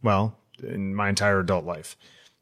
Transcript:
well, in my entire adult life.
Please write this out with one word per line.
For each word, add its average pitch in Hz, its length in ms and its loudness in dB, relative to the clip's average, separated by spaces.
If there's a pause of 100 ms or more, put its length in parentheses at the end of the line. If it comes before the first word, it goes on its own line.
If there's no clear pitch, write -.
well, 107 360 2 (240)
in 98 320 -6
my 101 140 0
entire 101 320 2
adult 90 240 0
life. 82 320 -10 (460)